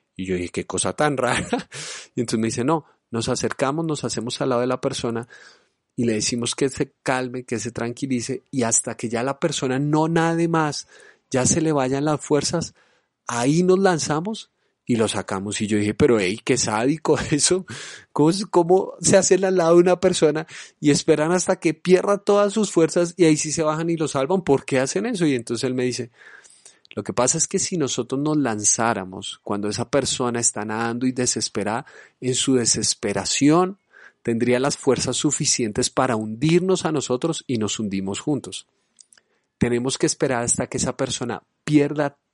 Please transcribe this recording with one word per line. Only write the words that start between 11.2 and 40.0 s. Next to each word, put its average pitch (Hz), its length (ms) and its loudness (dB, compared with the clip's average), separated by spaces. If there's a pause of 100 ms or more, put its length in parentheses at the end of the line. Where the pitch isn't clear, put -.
ya 127 160 2
se 170 160 2
le 160 100 0
vayan 139 340 0
las 151 160 0
fuerzas, 151 520 -2 (540)
ahí 131 340 2
nos 185 160 4
lanzamos 175 720 0 (340)
y 123 100 0
lo 110 120 2
sacamos. 101 540 -4
Y 107 60 -2
yo 107 100 2
dije, 104 160 0
"Pero, 123 260 4
hey, 98 240 0
qué 127 140 0
sádico 135 600 0
<laughs> - 140 -4
eso. 170 340 0 (460)
¿Cómo, 151 200 4 (180)
cómo 175 520 4
se 196 160 4
hacen 185 280 4
al 190 120 2
lado 170 180 6
de 175 60 10
una 180 180 4
persona 165 480 2 (320)
y 147 120 4
esperan 151 400 2
hasta 185 280 0
que 156 140 0
pierda 185 440 2
todas 202 360 2
sus 214 180 0
fuerzas 170 460 2
y 175 80 6
ahí 156 120 6
sí 151 140 -4
se 160 120 -2
bajan 156 260 -2
y 170 80 0
lo 156 100 -2
salvan? 151 360 0
¿Por 135 220 2
qué 135 140 0
hacen 160 260 0
eso?". 202 200 -2
Y 143 100 2
entonces 117 280 -4
él 131 120 -2
me 127 80 -2
dice, 120 280 -6 (840)
lo 104 100 -6
que - 100 -8
pasa - 240 0
es 156 100 -2
que 196 120 -2
si 180 180 -4
nosotros 131 440 -2
nos 156 160 0
lanzáramos 104 1080 -2
cuando 101 240 -4
esa 110 220 -4
persona 123 500 -2
está 107 240 -4
nadando 117 440 -4
y 127 40 -2
desesperada, 120 760 -4 (360)
en 127 140 -2
su 131 200 2
desesperación 120 1200 0 (420)
tendría 120 380 0
las 139 180 -2
fuerzas 127 400 0
suficientes 123 720 0
para 156 260 0
hundirnos 156 680 2
a 165 60 -2
nosotros 147 560 -2
y 123 100 0
nos 107 220 -2
hundimos 98 400 -4
juntos. - 480 -6 (920)
Tenemos 120 400 0
que - 80 -2